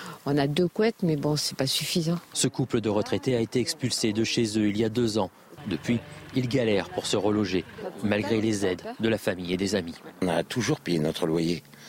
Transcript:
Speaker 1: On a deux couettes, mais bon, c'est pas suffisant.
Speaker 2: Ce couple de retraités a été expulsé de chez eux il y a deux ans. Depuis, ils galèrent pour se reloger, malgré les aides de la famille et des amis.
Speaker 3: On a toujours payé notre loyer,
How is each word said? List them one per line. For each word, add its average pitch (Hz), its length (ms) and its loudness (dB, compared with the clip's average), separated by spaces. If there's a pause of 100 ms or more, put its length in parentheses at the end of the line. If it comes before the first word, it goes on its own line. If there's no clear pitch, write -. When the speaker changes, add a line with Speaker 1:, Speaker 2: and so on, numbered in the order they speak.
(260)
Speaker 1:
On 143 100 2
a 143 100 4
deux 170 220 2
couettes, 220 340 0
mais 160 140 2
bon, 147 200 0
c'est - 200 -4
pas 139 100 0
suffisant. 165 520 0 (160)
Speaker 2:
Ce - 140 2
couple 123 320 0
de 110 100 0
retraités 104 440 0
a 117 60 2
été 117 200 0
expulsé 113 520 0
de 107 120 2
chez 110 340 2
eux 104 100 4
il 101 80 0
y 113 80 2
a 110 60 2
deux 110 280 2
ans. 95 120 0 (360)
Depuis, 120 320 -2 (380)
ils 127 120 0
galèrent 113 420 2
pour - 160 -6
se 120 100 0
reloger, 98 480 2 (400)
malgré 104 360 2
les 104 240 0
aides 90 180 -2 (180)
de 110 80 2
la 110 100 2
famille 90 340 -2
et 92 40 0
des 98 180 0
amis. 85 200 -2 (280)
Speaker 3:
On 92 60 0
a 82 160 2
toujours - 360 -2
payé 82 180 0
notre 80 280 0
loyer, 82 360 0 (260)